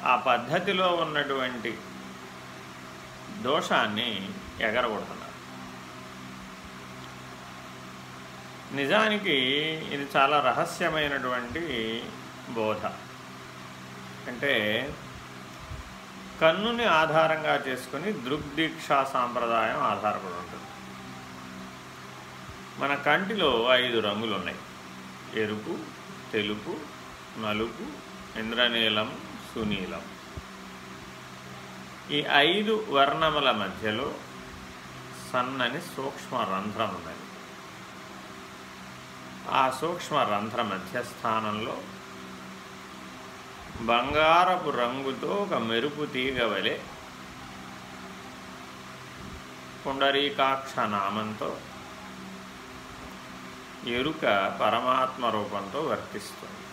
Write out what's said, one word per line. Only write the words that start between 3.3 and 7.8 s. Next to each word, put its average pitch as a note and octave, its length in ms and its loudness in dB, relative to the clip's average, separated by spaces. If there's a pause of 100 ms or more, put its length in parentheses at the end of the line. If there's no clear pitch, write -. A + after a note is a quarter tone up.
దోషాన్ని B2 640 4 (600)
ఎగరగొడుతున్నారు. A2 680 0 (3500)